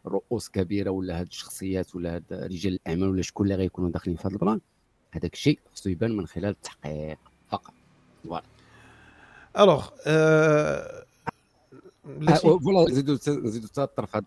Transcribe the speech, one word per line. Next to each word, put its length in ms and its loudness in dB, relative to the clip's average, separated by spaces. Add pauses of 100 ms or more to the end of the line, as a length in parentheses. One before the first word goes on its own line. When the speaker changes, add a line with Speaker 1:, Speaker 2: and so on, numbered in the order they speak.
Speaker 1:
الرؤوس 420 -4
كبيرة 420 -2
ولا 300 -4
هاد 60 -6
الشخصيات 680 -8
ولا 180 -6
هاد 180 -10
رجال 400 -6
الأعمال 360 -2
ولا 140 0
شكون 240 -2
اللي 100 0
غيكونوا 340 -2
داخلين 260 -4
في 120 -6
هاد 40 -4
البلان، 280 0 (500)
هذاك 240 -6
الشيء 240 0 (160)
خصو 160 -6
يبان 260 -2
من 100 -4
خلال 240 -6
التحقيق 680 -10 (300)
فقط. 260 -8 (500)
فوالا. 200 -8 (1120)
Speaker 2:
ألوغ، 300 6 (180)
آه، 960 4 (1040)
لا 260 2
Speaker 1:
آه، 60 6
Speaker 2:
شيء. 120 6
Speaker 1:
و-، 80 6
فوالا، 320 4
نزيدو 260 2
ت-، 120 -4
نزيدو 380 -2
تا 180 -4
الطرف 320 -6
هذا، 100 -4